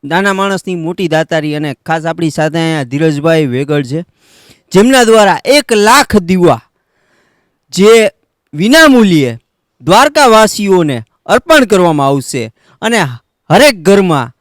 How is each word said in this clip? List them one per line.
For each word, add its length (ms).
નાના 300
માણસની 420
મોટી 320
દાતારી 480
અને 200
ખાસ 200
આપણી 240
સાથે 280
અહીંયા 260
ધીરજભાઈ 600
વેગડ 400
છે, 200
જેમના 320
દ્વારા 420
એક 280
લાખ 440
દીવા 440
જે 400
વિનામૂલ્યે 840
દ્વારકાવાસીઓને 1200
અર્પણ 400
કરવામાં 420
આવશે. 460
અને 180
હરેક 240
ઘરમાં 640